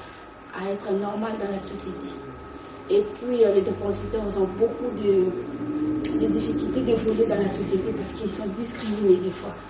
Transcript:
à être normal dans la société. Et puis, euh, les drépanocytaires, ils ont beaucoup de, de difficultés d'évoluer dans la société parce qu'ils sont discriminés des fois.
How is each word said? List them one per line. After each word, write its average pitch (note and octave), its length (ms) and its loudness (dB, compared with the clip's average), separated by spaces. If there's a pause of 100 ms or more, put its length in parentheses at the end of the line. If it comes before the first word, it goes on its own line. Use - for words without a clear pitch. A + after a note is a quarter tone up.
(600)
à F#3+ 100 -4
être G3+ 240 -2
normal G#3+ 480 -2
dans G3+ 100 -2
la F#3+ 80 -2
société. - 500 -8 (800)
Et - 140 6
puis, A#3+ 420 2
euh, G3+ 80 6
les G3 80 6
drépanocytaires, G3+ 680 -2
ils G3 100 -2
ont F#3+ 100 4 (120)
beaucoup A#3 300 2 (120)
de, D4+ 1200 2
de D#4 80 4
difficultés - 540 2
d'évoluer A3+ 440 4
dans G#3 100 2
la G3 140 2
société G3 440 0
parce F#3+ 200 -4
qu'ils A3 180 -4
sont G#3+ 160 -6 (100)
discriminés G#3+ 600 4
des F#3 140 0
fois. F3+ 220 -8 (160)